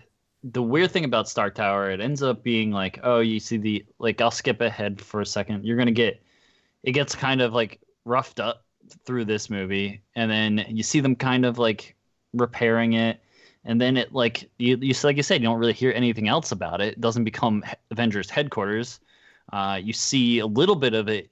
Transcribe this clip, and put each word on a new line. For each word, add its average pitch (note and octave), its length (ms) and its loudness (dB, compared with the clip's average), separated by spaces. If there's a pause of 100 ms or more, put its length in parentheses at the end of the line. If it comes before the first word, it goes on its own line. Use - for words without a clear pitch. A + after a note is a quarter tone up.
(420)
the B2 200 -4
weird D3+ 280 2
thing E3+ 140 0
about A#2 240 0
Stark G2+ 260 -2
Tower, G2 360 0
it F#2+ 100 -4
ends C3+ 220 -4
up B2 200 0
being A2+ 280 0
like, F#2+ 320 -2
oh, A#2+ 180 4
you A2 200 0
see A2+ 180 -4
the, G#2 260 -2 (140)
like, A#2 240 0
I'll A#2 80 4
skip A#2+ 320 -2
ahead G#2 400 -4
for - 180 -6
a G2+ 60 -4
second. G#2 400 -6
You're A#2 100 0
gonna B2 140 4
get, A2 320 2 (600)
it B2+ 100 -2
gets C#3 220 0
kind C3+ 280 0
of, A#2 100 2
like, A2+ 280 0 (260)
roughed B2+ 340 -2
up A2+ 240 -6 (400)
through B2 220 -4
this G#2+ 240 -2
movie, G2 500 -4 (140)
and A2+ 160 0
then G#2+ 380 2
you A2 140 -4
see - 180 0
them C3+ 140 2
kind B2+ 300 2
of, A#2+ 140 0
like, A2+ 360 0 (380)
repairing A#2 640 2
it, A2+ 260 0 (460)
and A#2 140 2
then B2+ 160 2
it, B2 160 -2
like, A#2+ 460 -2
you, B2 240 2
you, C3+ 200 2
like C#3+ 140 4
you C#3+ 60 2
said, D#3+ 180 0
you A2+ 80 2
don't A#2 100 0
really A2+ 140 2
hear B2+ 240 0
anything A2+ 320 0
else D#3+ 240 0
about F2+ 300 -4
it. G#2+ 100 -2
It A#2 80 -14
doesn't A#2 240 0
become G#2+ 420 0
he-, - 60 -12 (180)
Avengers G#2+ 380 -2
headquarters. A#2 720 -4 (540)
Uh, G2 280 -4
you A2 120 -6
see A#2+ 440 2
a A2 80 0
little D3 280 4
bit C3+ 180 0
of A2 160 0
it G#2 240 -4